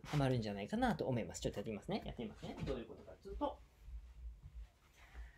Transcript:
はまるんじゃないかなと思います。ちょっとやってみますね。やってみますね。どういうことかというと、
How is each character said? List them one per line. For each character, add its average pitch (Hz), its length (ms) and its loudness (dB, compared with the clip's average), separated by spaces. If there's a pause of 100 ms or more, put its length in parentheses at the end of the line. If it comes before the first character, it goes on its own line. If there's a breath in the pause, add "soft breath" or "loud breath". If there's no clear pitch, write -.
は - 100 0
ま 139 140 8
る 127 100 8
ん - 20 2
じ 107 80 2
ゃ 101 40 2
な 101 80 0
い 104 80 -2
か 214 80 0
な 240 180 6
と - 80 0
思 120 160 4
い 98 60 0
ま 82 100 -6
す。 - 60 -6
ち - 60 2
ょ - 20 4
っ - 20 -4
と 110 80 -4
や 101 40 -2
っ - 20 -2
て 113 60 -2
み 104 40 0
ま 98 80 -6
す - 80 -4
ね。 208 140 0
や - 80 -4
っ - 20 -6
て - 80 -4
み 107 60 -2
ま - 60 -12
す - 80 -14
ね。 165 120 -6 (100)
ど 135 100 0
う - 20 -2
い 117 60 -4
う - 20 -8
こ - 100 -14
と - 80 -16
か - 80 -14 (100)
と 196 60 -12
い 196 60 -6
う - 20 -6
と、 - 240 -2 (1800 loud breath)